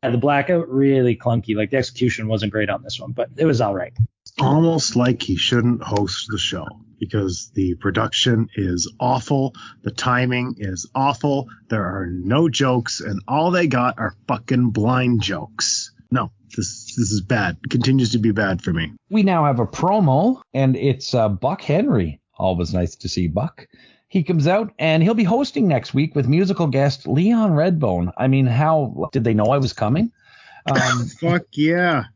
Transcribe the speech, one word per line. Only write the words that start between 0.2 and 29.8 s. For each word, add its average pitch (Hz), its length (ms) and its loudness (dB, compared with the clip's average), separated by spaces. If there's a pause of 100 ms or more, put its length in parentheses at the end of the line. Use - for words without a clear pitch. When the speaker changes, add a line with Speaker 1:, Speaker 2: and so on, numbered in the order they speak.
Speaker 1:
really 135 460 2
clunky. 113 400 -2
Like, 104 160 -2
the 135 60 0
execution 120 500 -2
wasn't 107 240 -2
great 104 180 -2
on - 140 -6
this - 160 -12
one, - 140 -12
but 120 240 -4
it 160 80 0
was 139 160 2
all 104 120 0
right. 90 200 -8 (460)
Speaker 2:
Almost 156 580 2
like 123 240 2
he 95 160 -2
shouldn't 120 460 2
host 101 460 -4
the 107 80 -6
show 87 280 -6 (340)
because 98 560 -4
the 92 200 0
production 110 800 0
is 90 440 -2
awful, 127 540 0 (300)
the - 80 -4
timing 123 680 0
is 95 360 -8
awful, 139 540 0 (220)
there 107 160 -2
are 92 220 -6
no 101 420 0
jokes, 127 520 -2
and 101 260 -6
all 156 240 0
they 175 160 2
got 127 320 0
are 110 160 -6 (120)
fucking 123 440 0
blind 120 500 0
jokes. - 680 -6 (200)
No, 127 200 -2 (240)
this, - 420 -8
this 107 140 0
is 104 100 0
bad. 95 440 -2
It - 60 -6
continues 123 420 2
to 120 60 2
be 110 120 2
bad 98 300 0
for 90 100 -4
me. 82 220 -4 (160)
Speaker 3:
We 208 140 2
now 175 220 2
have 131 140 2
a 113 80 0
promo, 185 720 2 (120)
and 131 240 2
it's, 135 360 -2
uh, 113 160 4
Buck 127 320 -2
Henry. 143 600 0 (160)
Always 90 360 -2
nice 90 240 -2
to - 120 -8
see 90 180 -2
Buck. 98 400 -4 (400)
He 185 160 0
comes 160 240 2
out, 208 320 0
and 160 240 4
he'll 208 100 4
be 220 100 2
hosting 240 440 2
next 135 260 0
week 151 220 0
with 143 120 0
musical 170 400 2
guest 139 400 0
Leon 202 440 2
Redbone. 143 680 2
I 131 100 0
mean, 135 200 4
how 135 640 0
did 117 120 0
they 113 120 2
know 104 100 4
I 139 140 4
was 127 140 0
coming? 156 380 0 (540)